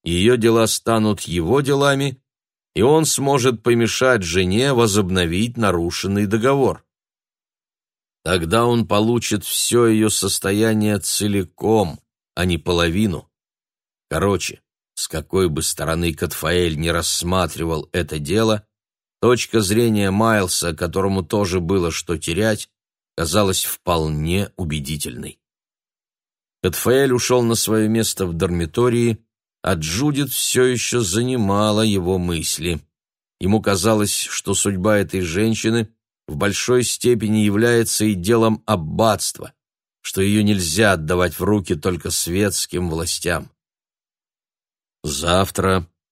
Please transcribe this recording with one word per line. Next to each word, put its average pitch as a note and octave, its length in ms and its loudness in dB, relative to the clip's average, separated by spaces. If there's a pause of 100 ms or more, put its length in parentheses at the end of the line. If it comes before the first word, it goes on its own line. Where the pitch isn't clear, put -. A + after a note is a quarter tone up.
её F#2+ 320 2
дела A2+ 300 4
станут G#2+ 560 0
его F2 400 0
делами, C#3 580 0 (540)
и F2+ 80 0
он D3+ 240 4
сможет C3 560 0
помешать A#2 640 2
жене F#2+ 500 0
возобновить G2+ 840 0
нарушенный G2 680 0
договор. A#2 580 0 (1400)
Тогда F2+ 420 0
он A#2+ 220 2
получит G#2+ 580 0
всё - 400 0
её A2 240 4
состояние G#2+ 880 0
целиком, G2+ 1000 -2 (340)
а F2+ 120 -2
не F2 120 0
половину. E2+ 720 -2 (800)
Короче, F2 520 -2 (340)
с - 140 -8
какой F2 400 0
бы D2+ 120 -4
стороны E2 520 -2
Катфаэль E2 640 -2
не E2 120 -2
рассматривал E2 1000 -2
это E2 260 -4
дело, G#2 480 0 (560)
точка A2+ 380 2
зрения G#2 500 2
Майлса, G2 640 0
которому F#2+ 480 -2
тоже F#2+ 380 -2
было E2+ 320 0
что - 260 -6
терять, G#2 520 -2 (460)
казалась F#2 500 0
вполне D#2+ 920 -2
убедительной. D2 840 -8 (1200)
Катфаэль B2+ 480 2
ушёл B2 320 2
на A2+ 120 2
своё G#2+ 340 0
место A2 360 -2
в E2+ 80 -4
дармитории, A2 880 0 (380)
а - 140 -2
Джудит C3+ 560 -2
всё - 320 0
ещё B2 380 0
занимала G#2+ 800 0
его F#2+ 360 0
мысли. E2+ 640 -4 (600)
Ему G2+ 220 2
казалось, G#2 540 2
что - 400 -6
судьба G#2 420 0
этой F#2+ 240 -2
женщины A2 680 -2 (380)
в D3 100 -8
большой B2+ 460 2
степени A2 560 0
является A2 680 2
и G#2+ 80 2
делом A2 520 2
аббатства, G#2 880 -2 (480)
что - 200 -4
её G#2 200 2
нельзя G2 520 2
отдавать F2 440 0
в E2+ 60 -6
руки G2 320 0
только F2+ 360 -4
светским F2+ 760 -2
властям. E2 640 -4 (1500)
«Завтра», — F2 800 0 (240)